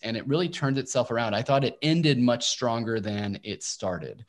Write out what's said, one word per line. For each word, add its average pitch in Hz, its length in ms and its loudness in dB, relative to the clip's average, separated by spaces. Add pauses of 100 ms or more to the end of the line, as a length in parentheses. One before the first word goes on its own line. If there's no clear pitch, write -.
and 113 140 -4
it 110 100 -6
really 165 220 0
turned 139 280 -2
itself - 340 0
around. 113 220 0
I 104 80 2
thought 139 220 2
it 123 180 -2
ended 156 380 4
much 123 300 4
stronger 113 500 0
than 104 440 -2
it 104 200 -8
started. 85 640 -6